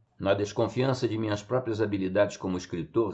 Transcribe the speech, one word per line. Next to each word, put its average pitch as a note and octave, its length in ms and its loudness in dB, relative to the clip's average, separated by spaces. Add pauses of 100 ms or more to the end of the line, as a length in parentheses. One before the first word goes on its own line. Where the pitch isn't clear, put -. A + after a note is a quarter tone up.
(200)
Na G2 160 4
desconfiança A#2+ 720 0
de G#2+ 100 -2
minhas G#2+ 240 -2
próprias A2+ 400 -2
habilidades G2+ 560 2
como F#2 220 -2
escritor F#2 540 -2